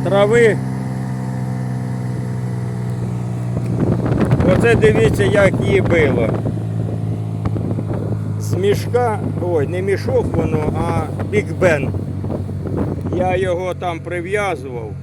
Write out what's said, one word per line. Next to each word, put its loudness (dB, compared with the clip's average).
трави. 6
Оце 4
дивіться, 4
як 4
її 4
било. 2
З -2
мішка, 0
ой, 0
не -2
мішок 0
воно, 0
а 0
Біг 2
Бен. 2
Я 0
його -2
там -4
прив'язував. -4